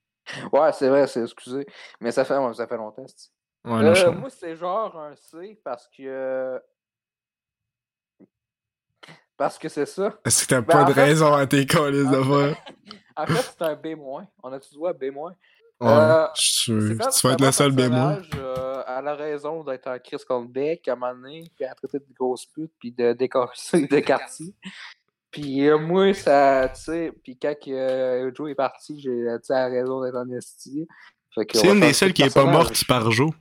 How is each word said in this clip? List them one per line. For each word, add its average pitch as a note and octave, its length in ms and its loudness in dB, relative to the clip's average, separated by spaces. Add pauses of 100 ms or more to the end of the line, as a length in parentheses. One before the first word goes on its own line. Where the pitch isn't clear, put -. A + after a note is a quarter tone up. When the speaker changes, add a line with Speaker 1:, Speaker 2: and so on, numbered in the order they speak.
(520)
Speaker 1:
Ouais, D3 220 4
c'est C3 160 0
vrai, C#3 180 4
c'est, A#2+ 160 -6
excusez. B2 420 -10 (360)
Mais A#2 100 -4
ça C3 140 0
fait, C3+ 120 -2
ouais, B2+ 160 -2
ça A2+ 140 -8
fait B2 100 -6
longtemps, A2 300 -14
c'est. - 220 -20 (400)
Speaker 2:
Ouais, A2+ 120 0
non, - 100 6
Speaker 1:
Euh, F3 40 6
Speaker 2:
je F#3 120 6
Speaker 1:
moi, F#3+ 220 -2
c'est E3 280 -16
genre F3+ 420 -6
un D3 160 -16
C F#3+ 480 -20
parce B2+ 240 -12 (100)
que, C3 600 -8 (2750)
parce D3 240 -4
que D#3+ 100 -10
c'est D3 160 -4
ça. G3 400 -6
Speaker 2:
Est-ce - 180 0
que - 60 -8
t'as C3 120 2
Speaker 1:
Ben, G#2+ 120 -4
Speaker 2:
pas D3 100 6
Speaker 1:
en C#3 60 6
Speaker 2:
de C#3 40 2
Speaker 1:
fait, C3+ 100 4
Speaker 2:
raison D3+ 300 4
à C#3+ 120 2
tes C#3 200 2
calices C#3+ 440 2
de C3+ 80 4
Speaker 1:
en C3+ 60 2
Speaker 2:
faire ? C#3+ 340 2
Speaker 1:
fait, - 180 -20 (180)
<laughs> - 240 -20
en D3+ 100 -4
fait, D#3+ 300 -2
c'est - 60 -12
un D#3 120 -2
B C#3+ 120 -14 (100)
moins. D3 300 -14 (140)
On C3 100 -14
a-tu C3+ 200 -14
le C#3 60 -20
droit E3 140 -4
à - 20 -8
B C3+ 200 -8
moins? D#3 200 -12 (460)
Speaker 2:
Ouais, A#2 100 0
Speaker 1:
Euh, D#3 460 6
Speaker 2:
je - 60 -4
suis - 220 0
sûr. A2 180 0
Speaker 1:
c'est A2 160 0
quand A#3+ 140 -2
Speaker 2:
Tu - 160 2
vas B2+ 60 4
être C3 100 0
Speaker 1:
un - 40 6
Speaker 2:
le C3+ 40 6
seul C#3 200 2
B C3 100 2
moins. B2+ 340 2
Speaker 1:
personnage, - 220 -12
euh, C3 460 -6 (140)
elle C3+ 100 -6
a D3 80 -4
raison D3+ 480 -8
d'être C3+ 240 -8
en B2+ 120 -8
crise - 260 -12
contre B2 260 -4
Beck D3 360 -4
à C3 60 -2
un - 20 -2
moment B2 180 -6
donné, C3+ 300 -18 (120)
puis C3+ 100 -8
elle B2+ 40 -10
a C3 60 -16
traité C#3 240 -10
de C3 180 -16
grosse B2+ 300 -4
pute, D#3+ 320 -14
puis A#2+ 120 -12
de A#2+ 220 0
décorer B2+ 380 -2 (220)
<laughs> - 0 - (180)
de C#3+ 80 4
quartier. - 560 -4 (720)
Puis, C#3 400 -2
euh, D3+ 80 6
moi, F#3 380 2
ça, C3+ 580 4
tu - 80 -18
sais, D#3+ 300 -6 (120)
puis B2+ 160 -18
quand D3 140 -4 (100)
que, C#3+ 60 -12
euh, C3 640 -2
Joe D3 160 -10
est C#3 60 -10
parti, C#3+ 440 -6
j'ai, C#3 120 -8
tu A#2+ 320 -4
sais, C#3 100 -4
elle C3 60 2
a B2+ 80 0
raison B2+ 340 -4
d'être B2+ 140 -6
en B2 160 -8
esti. C3 560 -12 (480)
Fait A2 100 -2
que A2 140 0
Speaker 2:
C'est G#2+ 80 4
Speaker 1:
on - 40 8
va - 40 6
Speaker 2:
une G#3 60 6
des D#3+ 60 6
Speaker 1:
changer C#3 60 6
Speaker 2:
seules G3 160 2
Speaker 1:
de E3+ 60 0
Speaker 2:
qui D3+ 80 2
est C3+ 100 2
pas C#3 100 8
Speaker 1:
personnage. C#3 120 4
Speaker 2:
morte - 320 2
par A#2 240 2
Joe. C3+ 300 2